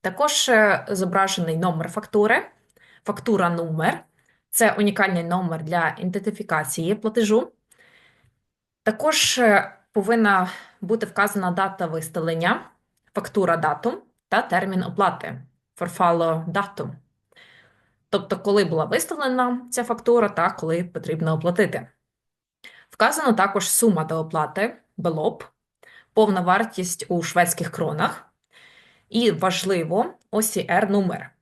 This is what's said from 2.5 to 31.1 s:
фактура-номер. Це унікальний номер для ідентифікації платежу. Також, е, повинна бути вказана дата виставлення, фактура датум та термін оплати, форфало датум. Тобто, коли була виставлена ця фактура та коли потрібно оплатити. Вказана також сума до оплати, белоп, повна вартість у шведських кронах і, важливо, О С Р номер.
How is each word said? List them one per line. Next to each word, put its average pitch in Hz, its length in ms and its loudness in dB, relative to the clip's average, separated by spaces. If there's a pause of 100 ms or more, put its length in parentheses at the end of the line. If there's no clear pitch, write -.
фактура-номер. 170 1000 -2 (460)
Це 220 220 2
унікальний 196 520 0
номер 170 380 -2
для 160 360 -2
ідентифікації 185 960 -4
платежу. 220 580 0 (1300)
Також, 285 560 0
е, 214 380 4 (160)
повинна 202 560 2 (320)
бути 214 260 -2
вказана 202 440 -2
дата 185 360 -2
виставлення, 165 840 -2 (440)
фактура 185 420 0
датум 156 420 -2 (300)
та 214 140 2
термін 190 400 -2
оплати, - 600 -2 (340)
форфало 170 720 0
датум. 196 480 -6 (1120)
Тобто, 196 280 -2
коли 202 260 2
була 160 200 0
виставлена 254 760 -2 (100)
ця 240 140 -4
фактура 233 440 2
та 175 220 0
коли 170 340 -4
потрібно 160 500 -4
оплатити. 175 540 0 (1000)
Вказана 277 420 2
також 196 380 0
сума 180 340 2
до 160 140 -4
оплати, 160 580 -4 (200)
белоп, 165 480 -2 (680)
повна 208 280 4
вартість 185 680 0
у 170 140 0
шведських 170 480 0
кронах 156 540 -4 (840)
і, 226 220 2
важливо, 180 840 0 (160)
О 214 120 0
С - 280 -4
Р 190 200 2
номер. 196 400 0 (120)